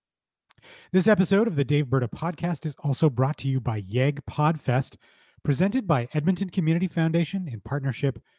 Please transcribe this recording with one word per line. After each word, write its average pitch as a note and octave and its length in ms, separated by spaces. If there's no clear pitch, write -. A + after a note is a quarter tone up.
This F3+ 160
episode G3+ 400
of F3+ 80
the C#3+ 100
Dave C#3+ 240
Berta B2 180
Podcast E3 600
is C#3+ 160
also C#3+ 260
brought C3 280
to - 100
you C3 120
by A2 220
Yeg B2+ 380
Podfest, D3+ 680
presented G3 420
by C3 280
Edmonton F3 360
Community E3+ 380
Foundation E3+ 600
in A#2 140
partnership C3+ 580